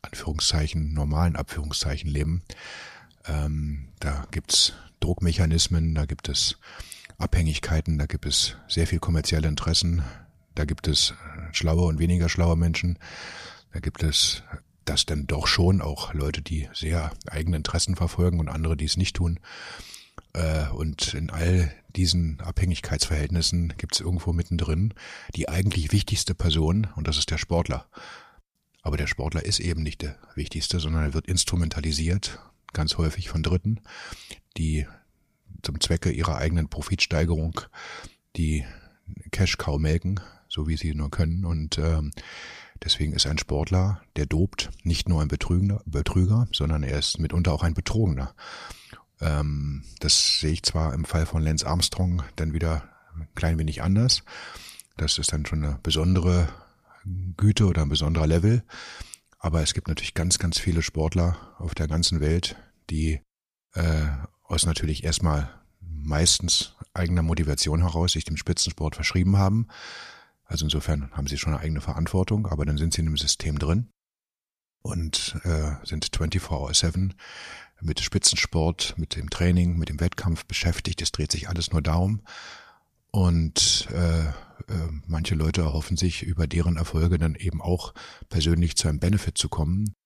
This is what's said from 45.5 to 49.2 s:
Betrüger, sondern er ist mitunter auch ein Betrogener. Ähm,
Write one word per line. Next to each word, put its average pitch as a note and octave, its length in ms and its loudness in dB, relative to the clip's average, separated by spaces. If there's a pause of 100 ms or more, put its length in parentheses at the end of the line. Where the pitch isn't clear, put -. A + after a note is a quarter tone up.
Betrüger, F#2 680 2
sondern D2+ 300 0
er C2+ 140 -2
ist - 220 -2
mitunter E2 340 2
auch D2+ 100 0
ein E2 100 2
Betrogener. D2+ 600 0 (840)
Ähm, D2 640 0 (160)